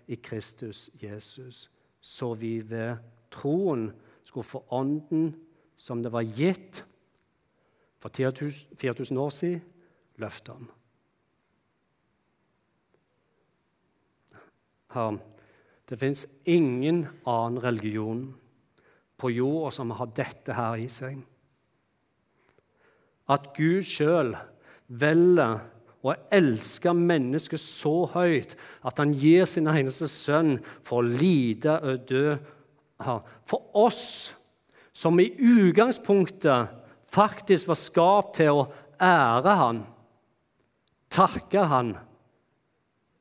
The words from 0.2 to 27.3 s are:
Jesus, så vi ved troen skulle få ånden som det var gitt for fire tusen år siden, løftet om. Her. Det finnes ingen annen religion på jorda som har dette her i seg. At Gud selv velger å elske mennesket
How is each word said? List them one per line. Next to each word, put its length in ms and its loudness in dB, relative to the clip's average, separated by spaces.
Jesus, 680 -18
så 340 -10
vi 300 -8
ved 320 -8
troen 600 -4
skulle 240 -14
få 220 -14
ånden 640 -4
som 260 -10
det 100 -8
var 120 -2
gitt 600 -6
for 80 -14
fire 840 -6
tusen 240 -8
år 120 -4
siden, 320 -6
løftet 380 -14
om. 160 -20
Her. 280 -4
Det 80 -12
finnes 280 -4
ingen 600 0
annen 360 -2
religion 720 -6
på 160 -4
jorda 400 -2
som 160 -8
har 240 -8
dette 400 -8
her 240 -4
i 100 -8
seg. 300 -10
At 280 0
Gud 260 0
selv 560 -2
velger 800 2
å 140 -2
elske 640 2
mennesket 680 0